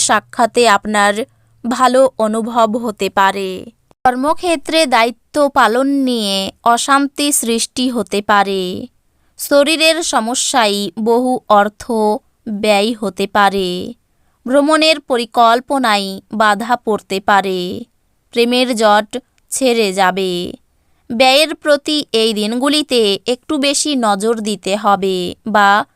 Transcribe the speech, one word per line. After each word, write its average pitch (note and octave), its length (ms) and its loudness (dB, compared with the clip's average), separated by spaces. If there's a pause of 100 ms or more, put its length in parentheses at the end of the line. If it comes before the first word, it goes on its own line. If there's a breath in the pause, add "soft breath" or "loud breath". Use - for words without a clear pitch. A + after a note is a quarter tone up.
সাক্ষাতে A#3 560 0 (140)
আপনার G#3 380 0 (500)
ভালো B3 360 2 (180)
অনুভব A3+ 500 0 (160)
হতে G3+ 240 -4 (100)
পারে। G3 320 0 (540)
কর্মক্ষেত্রে D#4 760 0 (140)
দায়িত্ব A#3 420 0 (220)
পালন B3 300 2 (200)
নিয়ে G#3+ 280 -2 (360)
অশান্তি C#4 540 0 (140)
সৃষ্টি A3+ 440 -4 (100)
হতে G3+ 260 -2 (100)
পারে। G3 320 2 (760)
শরীরের D#4 580 2 (160)
সমস্যায় A3+ 680 -2 (300)
বহু B3+ 240 2 (260)
অর্থ G#3 260 -2 (800)
ব্যয় G#3+ 280 2 (100)
হতে G3 260 -4 (100)
পারে। G3 320 2 (800)
ভ্রমণের D4+ 500 2 (140)
পরিকল্পনায় A#3 1000 0 (320)
বাধা A3 340 0 (100)
পড়তে G3+ 340 -4 (100)
পারে। G3 320 0 (760)
প্রেমের A#3+ 420 0
জট G#3+ 340 2 (420)
ছেড়ে A#3 360 0 (120)
যাবে। F#3 300 0 (800)
ব্যয়ের C4 420 2 (100)
প্রতি D4+ 340 0 (160)
এই A3+ 220 0
দিনগুলিতে B3 640 -2 (320)
একটু B3+ 260 -6
বেশি C#4+ 340 -2 (140)
নজর G#3 280 0 (140)
দিতে G3 280 -4
হবে G3 400 0 (380)
বা G3+ 160 4 (260)